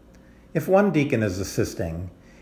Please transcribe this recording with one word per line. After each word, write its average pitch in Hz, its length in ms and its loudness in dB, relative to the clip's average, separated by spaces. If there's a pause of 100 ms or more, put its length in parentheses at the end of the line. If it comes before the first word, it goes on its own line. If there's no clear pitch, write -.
(520)
If 156 160 -2
one 196 220 4
deacon 139 320 2
is 95 160 0
assisting, 92 720 -4 (320)